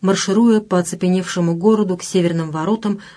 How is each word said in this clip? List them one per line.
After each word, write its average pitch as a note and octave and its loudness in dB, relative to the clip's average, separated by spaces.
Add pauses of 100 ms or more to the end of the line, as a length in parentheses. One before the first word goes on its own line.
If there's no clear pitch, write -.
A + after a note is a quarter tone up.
маршируя G#3 2
по F#3+ -2
оцепеневшему F3 -2
городу G3+ 2
к - -12
северным E3 -2
воротам, G3+ -4 (160)